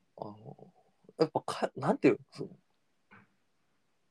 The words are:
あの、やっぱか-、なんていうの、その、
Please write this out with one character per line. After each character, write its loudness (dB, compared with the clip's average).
あ -8
の、 -16
や 4
っ -2
ぱ -2
か-、 -4
な 0
ん -2
て 6
い 10
う 2
の、 0
そ -10
の、 -10